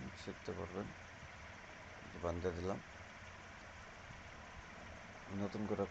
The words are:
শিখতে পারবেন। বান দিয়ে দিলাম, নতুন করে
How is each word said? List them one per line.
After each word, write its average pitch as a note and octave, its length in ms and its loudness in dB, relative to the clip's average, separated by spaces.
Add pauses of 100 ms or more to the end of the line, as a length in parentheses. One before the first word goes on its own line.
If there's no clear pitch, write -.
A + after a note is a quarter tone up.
(260)
শিখতে - 260 0
পারবেন। F2+ 340 2 (1400)
বান E2+ 160 8
দিয়ে F2 140 6
দিলাম, F2+ 260 4 (2500)
নতুন G2+ 380 4
করে G2+ 220 8